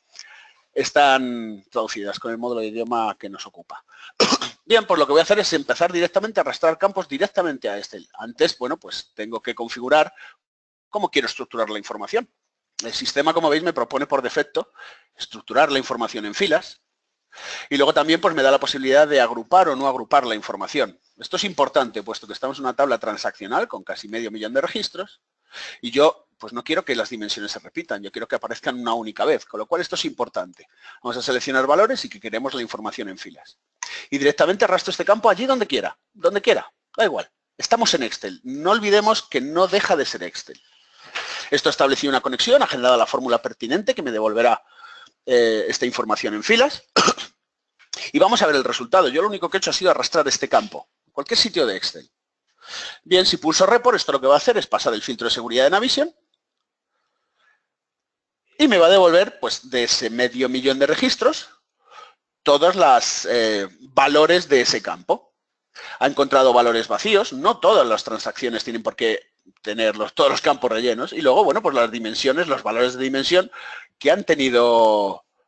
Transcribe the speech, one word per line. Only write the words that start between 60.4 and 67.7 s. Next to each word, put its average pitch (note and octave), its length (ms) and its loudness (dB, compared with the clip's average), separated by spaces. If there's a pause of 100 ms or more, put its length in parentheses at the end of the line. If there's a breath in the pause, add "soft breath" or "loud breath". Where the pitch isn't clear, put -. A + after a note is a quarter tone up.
millón C3 300 0
de C#3 80 4
registros, - 600 0 (960 loud breath)
todas D#3 320 4
las, C3+ 540 4
eh, G#2+ 380 0 (260)
valores D3+ 540 4
de C3+ 140 6
ese A#2 200 0
campo. - 520 -6 (640 loud breath)
Ha B2+ 80 2
encontrado C3+ 460 4
valores A#2 340 4
vacíos, G3+ 460 0
no B2+ 260 0
todas E3+ 280 4